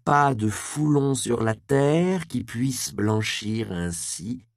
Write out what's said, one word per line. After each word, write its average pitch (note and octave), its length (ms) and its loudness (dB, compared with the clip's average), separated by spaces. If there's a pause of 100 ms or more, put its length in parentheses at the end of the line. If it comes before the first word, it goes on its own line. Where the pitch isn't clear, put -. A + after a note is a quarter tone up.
pas C#3+ 300 4
de G#2+ 160 0
foulon C#3+ 640 2
sur A#2+ 300 0
la A2 100 2
terre E3 720 2
qui B2 180 -4
puisse B2 480 -4
blanchir G#2+ 800 -2
ainsi » F2 840 -6